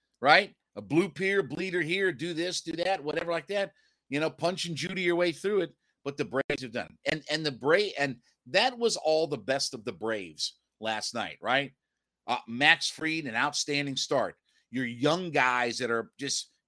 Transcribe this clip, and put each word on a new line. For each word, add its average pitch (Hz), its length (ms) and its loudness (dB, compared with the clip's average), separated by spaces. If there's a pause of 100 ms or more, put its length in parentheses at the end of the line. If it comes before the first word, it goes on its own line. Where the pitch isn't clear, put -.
(200)
right? 165 340 6 (220)
A 104 60 -10
blue 156 280 2
peer, 190 340 0
bleeder 175 380 -4
here, 185 300 0
do 156 220 -6
this, 170 280 -4
do 165 120 -8
that, 170 300 0
whatever 160 280 -4
like 165 160 -4
that. 196 260 -2 (360)
You 139 100 -2
know, 156 100 0
Punch 170 360 -2
and 165 100 -6
Judy 180 260 -4
your 175 140 2
way 175 160 2
through 190 300 0
it, 165 120 -4 (300)
but 143 140 -6
the 143 80 -2
Braves 135 360 -2
have 120 100 -10
done 107 160 -6 (160)
it. 143 80 0
And, 156 180 -2
and 156 160 -2
the 143 60 -2
Bra-, 160 460 2
and 139 200 -2 (300)
that 233 300 2
was 233 180 2
all 156 320 2
the 139 100 -2
best 131 360 -2
of 110 120 -10
the 117 60 -4
Braves 95 680 -4 (220)
last 110 340 -4
night, 92 280 -6
right? 135 320 0 (540)
Uh, 120 100 0 (100)
Max 143 420 4
Fried, 160 360 -4
an 113 100 -6
outstanding 143 640 -2
start. 117 380 0 (340)
Your 123 160 -4
young 147 460 0
guys 123 480 2
that 117 120 -2
are 117 260 -2
just - 340 -4 (160)